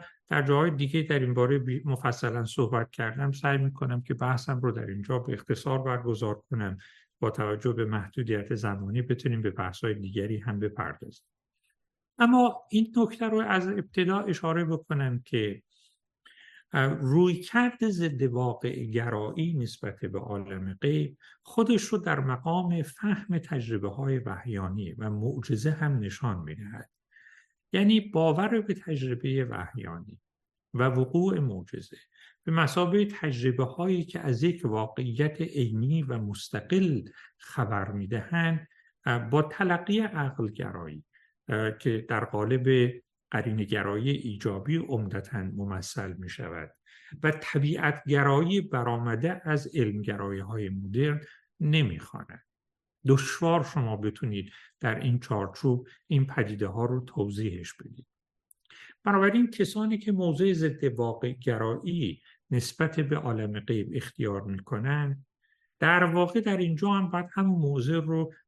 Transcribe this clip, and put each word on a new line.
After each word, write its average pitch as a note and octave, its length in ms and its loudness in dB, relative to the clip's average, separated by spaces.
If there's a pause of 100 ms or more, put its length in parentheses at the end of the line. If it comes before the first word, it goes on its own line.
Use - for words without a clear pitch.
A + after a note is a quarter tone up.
(280)
در D3 140 2
جاهای C#3+ 280 4
دیگه C#3+ 320 0
در D3 160 0
این B2 160 0
باره B2 240 4
بی-، B2+ 260 -2
مفصلاً A#2+ 600 0
صحبت A2+ 460 0
کردم، B2+ 420 -2
سعی C#3 260 0
می‌کنم C3+ 440 -2
که C#3 120 -4
بحثم B2+ 460 -2
رو B2 120 0
در A2 140 -6
اینجا G2+ 320 -4
به A#2+ 140 -4
اختصار C3 500 -2
برگزار A#2+ 680 -2
کنم، G2+ 280 -4 (420)
با A2+ 100 2
توجه G#2+ 420 0
به A2+ 120 0
محدودیت G#2+ 680 -2
زمانی G2+ 480 -2
بتونیم A#2+ 400 0
به G#2 80 0
بحث‌های F#2 440 -4
دیگری G2+ 440 -4
هم G#2 200 -4
بپردازیم. - 680 -6 (960)
اما A#3+ 520 6
این A3 260 4
نکته A3+ 320 2
رو A3 100 2
از F#3+ 300 2
ابتدا F#3+ 520 0
اشاره E3+ 440 -2
بکنم C#3+ 600 -2
که، G#2+ 380 -2 (1080)
اه، C#3 220 2
رویکرد F3+ 920 4
ضد E3+ 340 0
واقع B2 640 0
گرایی A#2 680 -2
نسبت A2 500 -4
به G2 140 -6
عالم G2 640 -6
غیب D3 380 0 (240)
خودش A3+ 400 2
رو - 160 -2
در D#3+ 220 0
مقام E3 640 0
فهم G3 560 -2
تجربه‌های A#2 800 -2
وحیانی G2 760 -6
و A2 180 -6
معجزه A2+ 600 -2
هم D3+ 280 0
نشان G2+ 400 -4
می‌دهد. F#2 520 -12 (840)
یعنی G#3 280 6
باور F3+ 600 2
به G3+ 140 -2
تجربه C3+ 680 -2
وحیانی F#2 760 -10 (540)
و B2 100 2
وقوع E3 540 2
معجزه G2+ 580 -4 (480)
به D#3+ 80 -2
مثابه F3 520 4
تجربه‌هایی D3 1000 0
که - 160 -8
از B2 220 0
یک F3 220 2
واقعیت A#2+ 760 -2
عینی C#3 640 0
و B2+ 160 -4
مستقل A2 840 0 (360)
خبر G#2 520 -2
می‌دهند، A#2 800 -2 (360)
اه، A#2+ 140 2 (120)
با D3 120 6
تلقی F3 580 0
عقل C#3+ 480 -2
گرایی F2 560 -10 (460)
اه، A2 280 -2
که A2+ 300 -2
در A2 160 0
قالب B2 680 2 (360)
قرینه‌گرایی G#2+ 800 0
ایجابی G#2+ 640 -2
عمدتاً G#2+ 640 -4
ممثل F#2+ 720 -6
می‌شود E2+ 640 -10 (480)
و D3+ 80 4
طبیعت‌گرایی D3 1300 2
برآمده A#2+ 840 -2
از D3+ 320 -2
علمگرایی‌های G2+ 920 -2
مدرن G#2+ 520 0 (400)
نمی‌خواند. D3 840 0 (640)
دشوار D3+ 560 4
شما A2+ 320 -2
بتونید G2+ 560 -4 (280)
در A2 200 -2
این B2 200 2
چارچوب B2 680 -2 (180)
این C3+ 200 2
پدیده G#2+ 400 -2
ها G#2+ 180 -4
رو B2+ 160 -2
توضیحش G2+ 720 -6
بدید. - 320 -20 (1000)
بنابراین G3+ 460 6
کسانی G#3+ 480 0
که G#3 140 0
موضع F3+ 400 4
ضد D#3 320 0
واقع A#2+ 480 0
گرایی B2+ 920 -2 (280)
نسبت D#3 500 0
به C#3+ 160 2
عالم G#2+ 440 -2
غیب G#2 340 -2
اختیار G2+ 480 -4
می‌کنند، C3+ 840 -4 (540)
در F3 240 6
واقع F3 360 4
در G3+ 160 0
اینجا F3 340 2
هم F#3+ 200 2
باید F3 220 -2
همون F#3+ 280 4
موضع C#3+ 400 2
رو D#3+ 320 0 (160)